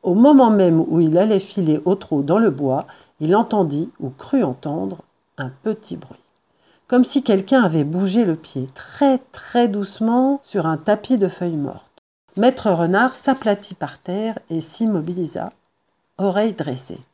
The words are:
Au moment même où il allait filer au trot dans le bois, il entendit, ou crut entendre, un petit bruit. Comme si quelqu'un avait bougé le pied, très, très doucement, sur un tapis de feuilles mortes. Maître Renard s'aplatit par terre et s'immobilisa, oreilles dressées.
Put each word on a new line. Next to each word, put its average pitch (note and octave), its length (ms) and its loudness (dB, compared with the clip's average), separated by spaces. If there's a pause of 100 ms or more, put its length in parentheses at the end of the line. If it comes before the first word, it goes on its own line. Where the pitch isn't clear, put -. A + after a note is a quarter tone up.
Au F3+ 100 0
moment B3+ 360 8
même F#3 380 4
où E3 140 2
il D#3+ 160 2
allait G3+ 240 2
filer D#3 420 -2
au F#3+ 120 2
trot D3+ 260 -4
dans D#3 160 2
le A3+ 120 4
bois, C#3 380 -2 (320)
il D#3+ 160 2
entendit, F#3 640 0
ou B2+ 100 -8
crut A3+ 360 -2
entendre, D#3 540 -6 (380)
un C3 140 -10 (120)
petit G#3+ 340 -8
bruit. - 200 -20 (720)
Comme B3+ 160 4
si C4 200 0
quelqu'un A3 380 2
avait D#3+ 220 2
bougé F#3+ 400 0
le E3 140 0
pied, C3+ 360 -10
très, - 440 0 (160)
très - 340 0
doucement, A3+ 760 0
sur F3 220 -4
un D#3+ 120 -2
tapis G#3+ 400 0
de G3 100 2
feuilles F3 300 -6
mortes. - 340 -8 (460)
Maître A3+ 340 -2
Renard F#3 440 0
s'aplatit G#3 600 -4
par - 240 -12
terre G3+ 400 -8 (100)
et E3 120 -6
s'immobilisa, F3+ 880 -4 (680)
oreilles G3 360 0
dressées. C#3 500 -8 (100)